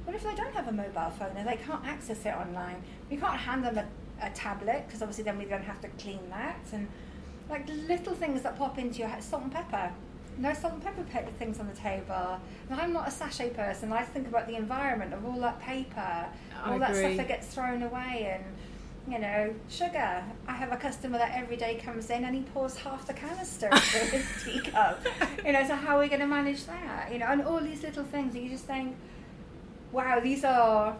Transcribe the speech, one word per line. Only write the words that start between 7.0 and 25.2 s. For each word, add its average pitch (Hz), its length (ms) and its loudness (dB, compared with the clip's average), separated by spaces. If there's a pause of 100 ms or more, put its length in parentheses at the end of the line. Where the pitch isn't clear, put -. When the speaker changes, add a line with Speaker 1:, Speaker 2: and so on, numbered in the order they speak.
Speaker 1:
like, 285 200 -4 (200)
little 349 260 2
things 285 280 0
that - 160 -2
pop 269 200 0
into 247 200 -2
your 220 100 0
head, 220 140 -4
salt 285 220 -2
and 262 80 -2
pepper. 202 400 -2 (460)
No 285 160 2
salt 330 200 0
and 311 80 -8
pepper 392 200 -4
pe-, 240 360 -2
things 214 220 -2
on 208 80 -4
the 196 60 -6
table. 190 680 -2 (300)
And 262 100 -2
I'm 349 140 2
not 320 120 2
a 277 40 0
sachet 262 400 -2
person. 214 420 -2
I 240 100 2
think 254 260 -4
about 226 180 2
the 226 100 -4
environment 220 560 0
of 196 140 -6
all 247 140 -2
that 240 200 0
paper, 190 640 -2 (380)
Speaker 2:
I 240 80 0
Speaker 1:
all 247 60 2
that 240 160 4
stuff 190 100 6
Speaker 2:
agree. 190 140 4
Speaker 1:
that 254 100 0
gets - 200 -2
thrown 247 340 -2
away, 240 520 -2
and, - 760 -8
you 226 60 0
know, 208 340 2 (160)
sugar. 262 540 0 (260)
I 254 60 -4
have 247 180 -2
a 247 60 0
customer 254 400 -2
that 233 180 4
every 240 200 -2
day 226 180 0
comes 226 340 -6
in 240 160 2
and 254 100 0
he 269 80 0
pours 262 360 -2
half 269 280 -6
the 277 60 -6
canister 339 540 -4
<laughs> 294 60 8
into 233 440 8
his 262 80 2 (180)
teacup. 220 640 4 (400)